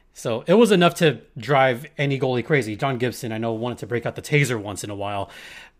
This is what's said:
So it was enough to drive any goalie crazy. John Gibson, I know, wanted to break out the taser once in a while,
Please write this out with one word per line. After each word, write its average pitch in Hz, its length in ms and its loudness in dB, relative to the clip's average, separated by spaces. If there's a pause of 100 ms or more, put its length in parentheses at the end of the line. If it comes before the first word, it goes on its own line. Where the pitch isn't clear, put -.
(140)
So 120 340 -6
it 175 80 6
was 226 160 6
enough 175 240 4
to 147 260 2 (160)
drive 131 480 2 (120)
any 139 220 -2
goalie 123 240 0
crazy. 113 320 0
John 135 220 -2
Gibson, 120 340 -4
I 110 60 -6
know, 113 160 -2
wanted 113 260 -6
to 110 80 -12
break 117 200 -4
out 113 80 -6
the 123 80 -12
taser 131 360 0
once 101 240 -8
in - 60 -10
a 104 60 -10
while, 101 340 -6 (500)